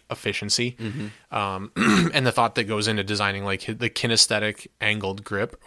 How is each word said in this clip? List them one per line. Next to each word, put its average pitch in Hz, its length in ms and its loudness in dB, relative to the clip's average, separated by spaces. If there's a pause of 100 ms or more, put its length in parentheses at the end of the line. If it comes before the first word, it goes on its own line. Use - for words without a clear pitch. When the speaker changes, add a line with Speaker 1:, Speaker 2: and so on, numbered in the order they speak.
Speaker 1:
efficiency, 120 680 -2
Speaker 2:
Mm-hmm. 107 580 -8
Speaker 1:
um, 98 380 -4
<clears throat> 202 380 4
and 131 120 2
the 120 60 2
thought 117 240 2
that 120 80 2
goes 104 240 0
into 107 160 2
designing, 98 400 0
like, 95 220 -2
the 113 240 -4
kinesthetic 107 800 0 (140)
angled 104 420 -2
grip 104 440 -4